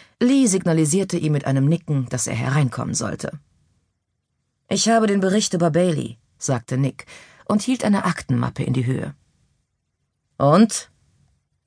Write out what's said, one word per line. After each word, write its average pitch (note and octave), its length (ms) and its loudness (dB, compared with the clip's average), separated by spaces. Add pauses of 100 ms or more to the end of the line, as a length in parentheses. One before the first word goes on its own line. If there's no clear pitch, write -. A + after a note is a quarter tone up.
(180)
Lee C4 280 4
signalisierte F3 720 0
ihm D#3 140 -2
mit C#3+ 120 -2
einem C3+ 220 2
Nicken, C#3+ 420 -2
dass B2 180 -6
er - 80 -6
hereinkommen B2+ 600 -2
sollte. - 440 -6 (1300)
„Ich G3 200 -2
habe A3+ 180 4
den G3+ 140 2
Bericht F#3+ 340 0
über E3+ 160 2
Bailey“, D3 480 -2 (200)
sagte B2+ 400 -4
Nick C3+ 280 -4 (380)
und G#3 180 0
hielt B3+ 220 -2
eine G#3 200 2
Aktenmappe C3 600 -2
in - 80 -2
die B2 140 -2
Höhe. C3 280 -4 (1200)
„Und?“ F3 540 2 (760)